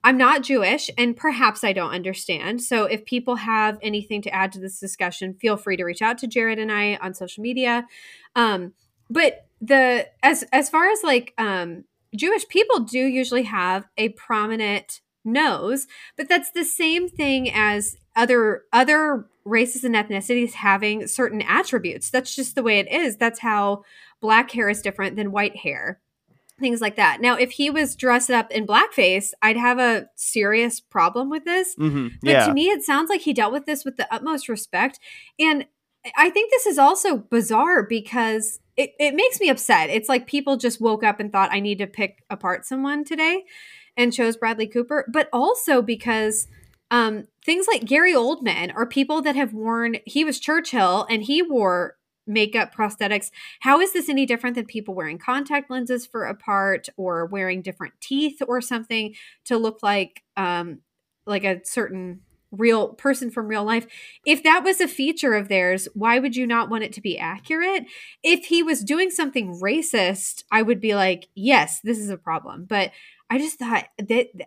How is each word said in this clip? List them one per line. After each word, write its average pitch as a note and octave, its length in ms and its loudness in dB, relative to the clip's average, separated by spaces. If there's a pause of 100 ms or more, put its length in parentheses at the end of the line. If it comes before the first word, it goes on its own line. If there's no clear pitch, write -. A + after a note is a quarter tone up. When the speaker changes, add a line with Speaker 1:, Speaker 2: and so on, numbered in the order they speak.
Speaker 1:
I'm C4 140 6
not C4 260 6
Jewish, A#3+ 520 2
and A#3+ 220 0
perhaps A#3+ 460 0
I G3+ 100 2
don't F3+ 180 -2
understand. F#3 680 -6
So A3+ 240 0
if G#3+ 180 -4
people B3 340 -4
have G#3+ 440 0
anything G#3 420 -6
to G3+ 120 -8
add F#3+ 160 0
to F#3+ 80 -14
this F#3+ 200 -12
discussion, F#3+ 540 -6
feel G#3+ 240 0
free G#3 200 -4
to F3+ 80 -4
reach F3 180 -6
out A#3 160 0
to C4 80 -6
Jared A3+ 320 -2
and A3 120 -4
I G#3 260 0
on F#3 180 -10
social F#3 260 -12
media. A#3+ 460 -2 (480)
Um, G3+ 380 0 (360)
but D4 380 2 (120)
the, B3+ 480 4 (140)
as, C#4 300 4
as C#4 180 2
far E4 180 4
as, G#4+ 160 2
like, B3 360 0
um, F3+ 460 -4 (300)
Jewish E4+ 320 0
people A4 340 2
do A#3+ 180 -4
usually B3+ 440 0
have G3 440 -2 (100)
a A3 120 0
prominent G#3+ 920 -4 (240)
nose, B3 640 0 (280)
but D4 140 -6
that's F4 220 0
the F4 120 -4
same F4 460 -2
thing C4+ 420 -2
as G#3 460 0 (180)
other, G#3+ 560 2
other C#4+ 540 4 (200)
races A#3+ 380 0
and A#3+ 120 0
ethnicities A3 580 0
having G#3 540 0
certain G#3+ 340 -2
attributes. A3+ 680 -2
That's C4 240 -2
just C4 180 -8
the C4+ 80 -2
way A3 160 2
it G3 140 0
is. C4+ 260 -2
That's A#3 220 -2
how G3+ 440 0 (380)
black A3+ 300 4
hair A3+ 180 0
is G#3 140 -2
different G3 320 -4
than G#3 160 -4
white G#3 260 -2
hair, C#3 420 -8 (600)
things A#3+ 220 -2
like G#3 160 -2
that. A#3 220 4
Now, A#3 160 4
if B3 160 0
he C#4+ 200 -2
was D4 240 -2
dressed B3+ 340 2
up A3+ 220 0
in G#3+ 160 -2
blackface, G#3 640 4 (100)
I'd G#3+ 160 4
have B3 220 2
a A#3 360 2
serious A3+ 640 0
problem G3+ 520 0
with D4+ 140 -6
this. F4+ 300 0
Speaker 2:
Mm-hmm. C#3+ 340 -2 (120)
Speaker 1:
But C#3+ 100 4
Speaker 2:
Yeah. C3 140 8
Speaker 1:
to G#2 80 4
me, D4+ 160 2
it F4 140 0
sounds D4+ 260 0
like F#4 120 0
he D4+ 120 -2
dealt G#3+ 200 0
with C#4+ 120 -4
this D4 180 -6
with C4 140 -8
the - 160 -6
utmost C#4+ 360 -4
respect. G#3+ 500 -2 (400)
And D4+ 260 2 (520)
I D#4+ 120 4
think G#4+ 220 0
this B4 140 4
is E4+ 120 0
also D4+ 400 4
bizarre A#3 640 2
because A3 800 -4 (160)
it, C#4 240 0
it C#4+ 160 2
makes B4+ 240 2
me F#4 100 4
upset. F3+ 400 4
It's A3 200 -2
like B3 180 0
people C#4 300 0
just A#3 240 -2
woke A3 220 2
up G#3 160 2
and G#3 120 -8
thought, G3 220 2
"I G3+ 60 0
need G3+ 180 -2
to G3 100 -4
pick G3+ 420 -6
apart F#3+ 360 -4
someone C#4 400 -4
today," E4 400 -2 (500)
and A#3+ 160 2
chose A3+ 240 0
Bradley A3 320 -4
Cooper, B3 460 -2
but D4+ 180 2
also D4 500 2
because, A3 640 -2 (440)
um, A3 340 0 (200)
things F4+ 220 0
like D#4 180 0
Gary D#4 280 4
Oldman A#3 640 0
are A3+ 120 -2
people C#4 340 0
that C#4+ 140 0
have C4 180 -2
worn, A3+ 520 -2
he D4 200 0
was D4 140 -2
Churchill A3+ 720 0
and G#3+ 140 -2
he C#4+ 200 0
wore G3 520 0 (300)
makeup G#3+ 500 -2
prosthetics. G#3 540 -2 (320)
How C#4 180 6
is F#4+ 140 0
this E4 160 -4
any C4+ 160 0
different B3 300 -2
than A#3+ 100 -4
people G#3 300 -10
wearing E3 240 -6
contact C#4 500 -2
lenses B3 360 -4
for G#3+ 200 -8
a G3+ 100 -6
part G3 640 0
or F3 300 -4
wearing F#3 340 -4
different F3+ 400 -12
teeth C#4+ 460 -4
or B3+ 120 -2
something A3+ 540 -6 (320)
to A#3+ 120 0
look A3 260 -4
like, G3+ 400 -2 (120)
um, F3 440 -4 (480)
like G3+ 160 -2
a F#3 200 0
certain F#3 580 -6 (300)
real A3 420 2
person C4 380 -2
from A3 160 -6
real G#3+ 180 -4
life? A3+ 220 -2 (380)
If D4 180 2
that D#4+ 200 6
was F#4 160 2
a F4 80 2
feature C#4+ 460 -2
of G3+ 160 -2
theirs, F#3 460 0
why A3+ 240 2
would B3+ 160 -2
you B3+ 120 -2
not A#3 220 0
want A3 160 -4
it G3+ 80 -10
to G3+ 80 -16
be G3 160 -6
accurate? D#4+ 680 -4 (380)
If F4 220 2
he E4+ 180 2
was D#4 220 -2
doing E4 240 0
something B3 500 -4
racist, G3 920 -2
I G#3+ 100 2
would A#3 180 0
be G#3+ 160 0
like, F#3+ 400 0
"Yes, G3 480 0
this A3+ 140 -2
is G#3 120 -8
a G3 80 -6
problem." E3+ 520 -10
But G3 220 0 (380)
I A#3+ 100 0
just D#4 200 -6
thought A#3 260 -2 (120)
that G3+ 100 -10
th-, A#3+ 220 0 (180)